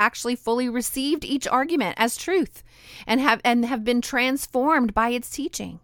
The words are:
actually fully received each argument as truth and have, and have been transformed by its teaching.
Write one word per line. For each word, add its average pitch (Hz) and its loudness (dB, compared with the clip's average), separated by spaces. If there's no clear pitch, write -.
actually 233 0
fully 240 0
received 262 -2
each 269 -4
argument 269 0
as 233 0
truth - -2
and 247 2
have, 226 2
and 240 4
have 233 -4
been 240 2
transformed 262 0
by 226 2
its 240 -4
teaching. 196 -8